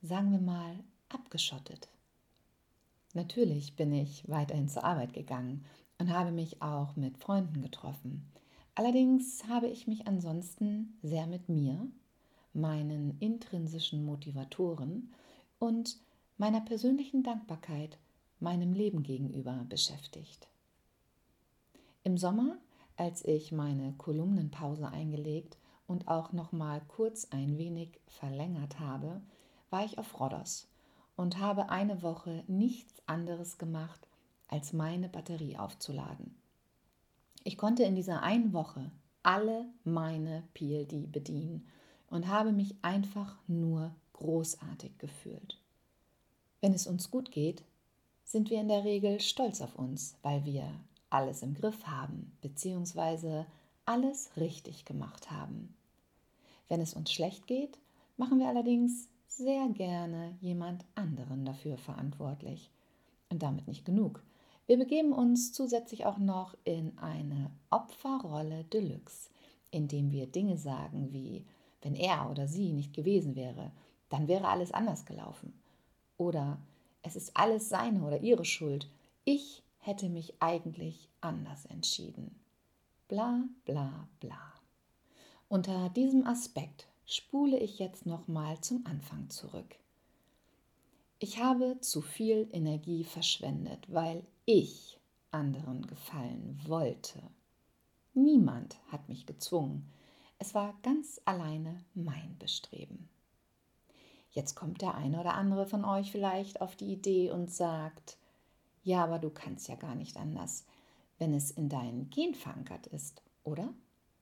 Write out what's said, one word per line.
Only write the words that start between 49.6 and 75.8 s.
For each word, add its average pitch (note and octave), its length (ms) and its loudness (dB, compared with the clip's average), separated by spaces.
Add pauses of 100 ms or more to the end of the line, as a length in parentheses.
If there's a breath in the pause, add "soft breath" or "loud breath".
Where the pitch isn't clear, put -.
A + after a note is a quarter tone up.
uns, C3 460 -6
weil C#3+ 240 2
wir C#3+ 240 -2 (400)
alles C3+ 320 2
im C3+ 120 -2
Griff G#3+ 320 -2
haben, C#3+ 540 -8
beziehungsweise E3 1080 -2 (380 loud breath)
alles C4 540 2
richtig - 480 -4
gemacht C#3+ 460 -8
haben. - 440 -10 (920 soft breath)
Wenn E3+ 100 2
es E3 140 -2
uns D#3 180 -4
schlecht F3+ 360 -2
geht, C#4 320 -2 (360 soft breath)
machen C4 240 6
wir B3+ 80 4
allerdings A#3+ 640 4 (180)
sehr C4+ 420 0
gerne F3 720 -2
jemand F3 460 -2 (100)
anderen C3+ 480 -2
dafür C3+ 340 -4
verantwortlich. C#3+ 920 -6 (580 soft breath)
Und D#3+ 140 0
damit C#3+ 240 -2
nicht - 160 -8
genug. F#3+ 400 2 (420 soft breath)
Wir B3 120 10
begeben D4 340 6
uns A#3+ 400 6
zusätzlich A#3+ 540 0
auch G3+ 140 2
noch F#3 440 2
in E3 360 -2
eine D3 520 -4 (180)
Opferrolle D#3+ 960 -2
Deluxe, - 640 -4 (420 soft breath)
indem C#3+ 400 2
wir C#3 160 -2
Dinge F#3 300 0
sagen C#3+ 540 -4
wie, - 340 -8 (360 soft breath)
"Wenn C#3+ 140 -2
er E3+ 340 2
oder C#3+ 180 -2
sie F3 240 0
nicht C#3+ 220 -2
gewesen D#3+ 420 4
wäre, B2+ 360 -6 (360 loud breath)
dann D3 220 2
wäre F#3+ 180 6
alles F3+ 240 2
anders - 340 0
gelaufen." - 540 -14 (580 soft breath)